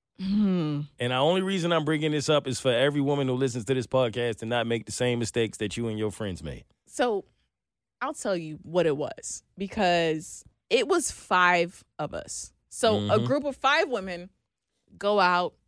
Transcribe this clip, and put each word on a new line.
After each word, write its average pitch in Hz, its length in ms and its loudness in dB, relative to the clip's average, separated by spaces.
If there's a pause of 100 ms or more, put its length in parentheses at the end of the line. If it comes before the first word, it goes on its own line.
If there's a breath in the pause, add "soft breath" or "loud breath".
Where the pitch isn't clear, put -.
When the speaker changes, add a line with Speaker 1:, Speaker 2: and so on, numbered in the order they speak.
(200)
Speaker 1:
hmm. 190 640 2 (180)
Speaker 2:
And 123 100 -2
the 127 60 0
only 170 260 4
reason 185 300 0
I'm 160 120 2
bringing 151 280 0
this 151 160 -2
up 147 180 4
is 127 140 -4
for 131 120 0
every 143 280 2
woman 139 260 0
who 127 80 0
listens 123 300 -2
to 135 100 0
this 127 140 -2
podcast 120 480 0
to 113 100 -10
not 117 220 0
make 117 180 -2
the 113 60 -10
same 123 260 0
mistakes 113 400 -2
that 104 180 -4
you 117 120 -4
and 107 100 -6
your 107 140 -2
friends 92 280 -6
made. 78 240 -12 (220)
Speaker 1:
So, 226 380 -2 (760)
I'll 285 140 -6
tell 190 220 -4
you 156 260 -8
what 165 240 2
it 147 100 2
was, - 460 -8 (160)
because 175 840 0 (260)
it 233 160 2
was 339 240 2
five 180 720 2 (160)
of 151 160 -6
us. - 380 -12 (160)
So, 220 280 2
a 208 40 0
Speaker 2:
Mm-hmm. 208 260 2
Speaker 1:
group 285 180 0
of 277 120 -6
five 302 320 2
women 190 420 -8 (680)
go 202 220 2
out 180 360 2 (140)